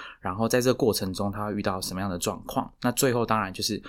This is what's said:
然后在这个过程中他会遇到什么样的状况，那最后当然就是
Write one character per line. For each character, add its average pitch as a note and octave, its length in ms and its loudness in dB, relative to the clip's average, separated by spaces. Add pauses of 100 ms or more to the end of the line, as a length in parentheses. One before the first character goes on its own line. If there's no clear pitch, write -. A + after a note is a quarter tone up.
(220)
然 F#2 120 -2
后 A2+ 140 0
在 B2 140 4
这 B2+ 80 4
个 B2 40 6
过 A#2 200 4
程 F#2+ 200 -2
中 G2+ 160 -2
他 G#2 160 -4
会 G#2 80 -4
遇 G2+ 80 0
到 F#2+ 200 -2
什 - 120 -6
么 F#2 60 -4
样 G2+ 100 -2
的 F2 80 -2
状 - 280 -2
况， - 260 -4 (100)
那 B2 120 0
最 C3 180 4
后 A#2 140 2
当 A2 120 2
然 F#2+ 140 0
就 G2 100 -8
是 G2+ 280 -2